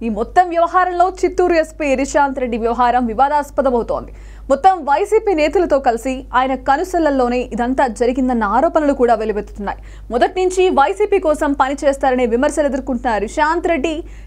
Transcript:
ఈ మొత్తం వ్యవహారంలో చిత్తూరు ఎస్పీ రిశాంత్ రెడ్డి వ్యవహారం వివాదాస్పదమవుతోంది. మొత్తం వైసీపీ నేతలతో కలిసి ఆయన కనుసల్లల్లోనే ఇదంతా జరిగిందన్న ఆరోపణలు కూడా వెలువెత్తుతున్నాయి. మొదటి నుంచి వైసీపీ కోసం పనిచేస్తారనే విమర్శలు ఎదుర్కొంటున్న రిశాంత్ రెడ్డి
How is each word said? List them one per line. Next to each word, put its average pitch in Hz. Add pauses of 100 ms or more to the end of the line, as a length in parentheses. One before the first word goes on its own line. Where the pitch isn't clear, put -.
ఈ 233
మొత్తం 233
వ్యవహారంలో 349 (160)
చిత్తూరు 359
ఎస్పీ 311
రిశాంత్ 277
రెడ్డి 240
వ్యవహారం 240
వివాదాస్పదమవుతోంది. 247 (360)
మొత్తం 311
వైసీపీ 403
నేతలతో 311
కలిసి 262
ఆయన 262
కనుసల్లల్లోనే 277
ఇదంతా 254
జరిగిందన్న 247
ఆరోపణలు 285
కూడా 240
వెలువెత్తుతున్నాయి. 208 (340)
మొదటి 370
నుంచి 370
వైసీపీ 381
కోసం 302
పనిచేస్తారనే 277
విమర్శలు 285
ఎదుర్కొంటున్న 254
రిశాంత్ 311
రెడ్డి 330 (220)